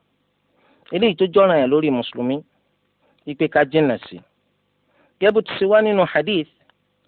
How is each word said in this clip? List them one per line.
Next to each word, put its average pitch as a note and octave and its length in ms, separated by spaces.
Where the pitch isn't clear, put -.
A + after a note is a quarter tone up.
Eléyìí F#3+ 240
tó F#3+ 100
jọ́ranyàn E3+ 440
lórí D3+ 200
Mùsùlùmí, B2 460
wípé D3 220
ká D3+ 160
jìnnà C#3 340
sí. - 180
Gẹ́gẹ́ G#3 140
bó A3 60
ti - 180
ṣe G3 80
wá G#3+ 160
nínú G#3 220
hadith, D#3+ 440